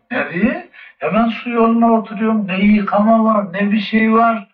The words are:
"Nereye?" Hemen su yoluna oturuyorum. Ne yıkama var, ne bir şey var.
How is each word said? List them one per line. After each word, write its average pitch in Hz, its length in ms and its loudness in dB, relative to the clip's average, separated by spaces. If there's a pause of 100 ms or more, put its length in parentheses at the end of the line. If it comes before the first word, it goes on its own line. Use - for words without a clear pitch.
(120)
"Nereye?" 226 580 -4 (300)
Hemen 214 300 -2
su 226 200 -10
yoluna 233 440 2
oturuyorum. 214 540 -2
Ne 185 120 -4
yıkama 208 680 2
var, 202 280 0
ne 202 180 -2
bir 220 80 0
şey 220 340 0
var. 226 400 0